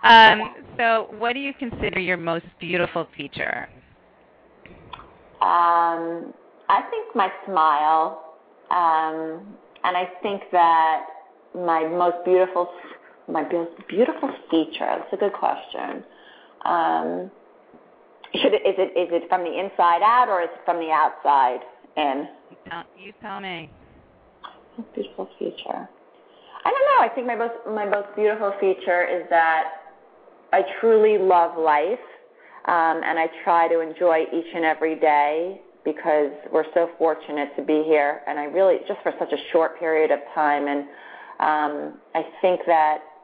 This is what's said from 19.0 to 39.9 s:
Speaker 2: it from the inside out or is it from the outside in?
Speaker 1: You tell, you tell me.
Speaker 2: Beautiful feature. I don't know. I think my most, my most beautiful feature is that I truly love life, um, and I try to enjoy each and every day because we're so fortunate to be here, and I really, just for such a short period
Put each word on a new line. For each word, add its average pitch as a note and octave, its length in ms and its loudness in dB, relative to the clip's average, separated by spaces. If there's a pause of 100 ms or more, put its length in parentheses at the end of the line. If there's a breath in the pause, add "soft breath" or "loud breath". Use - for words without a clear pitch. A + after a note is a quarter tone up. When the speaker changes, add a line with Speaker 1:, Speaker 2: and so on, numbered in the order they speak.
Speaker 2:
it E3+ 180 -4
from F3+ 140 0
the E3 160 -6
inside F3 440 2
out A#3+ 260 4
or F#3 120 0
is E3 100 -2
it - 140 -18
from E3+ 140 0
the D#3+ 120 -6
outside C#3+ 680 2 (360)
in? D3 320 -2 (220)
Speaker 1:
You - 80 -20 (120)
tell, E3+ 140 -12 (140)
you G3+ 240 -20
tell G#3 180 -12
me. E3+ 300 -12 (1200)
Speaker 2:
Beautiful - 360 -10 (100)
feature. - 480 -10 (800 loud breath)
I - 40 2
don't C5+ 300 4
know. - 60 6
I A3 80 -2
think B3 140 -6
my A#3 80 -4
most, A#3 180 -4 (140)
my G#3+ 180 -4
most G3+ 300 -2
beautiful G#3+ 440 0
feature F3+ 480 0
is F3 220 -4
that E3 340 2 (880)
I F#3+ 100 4 (180)
truly G#3+ 380 4
love F3+ 400 4
life, D#3+ 420 0 (680 soft breath)
um, E3 400 2
and E3 140 -2
I E3 80 0 (160)
try E3+ 240 4
to E3 140 2
enjoy D#3+ 520 0
each E3 200 -6
and E3 120 -4
every D#3 340 0
day D#3 600 2 (220)
because D3+ 480 0 (200)
we're D#3 220 0
so E3+ 240 2
fortunate D3+ 580 -4
to D3 80 -6
be D3+ 220 0
here, D3+ 420 2
and D3 120 -6
I D3 60 -6
really, F3 320 2 (100)
just - 160 -8
for D#3+ 160 -4
such E3+ 120 -4
a D3+ 60 -2 (140)
short D#3+ 280 0
period D#3+ 320 0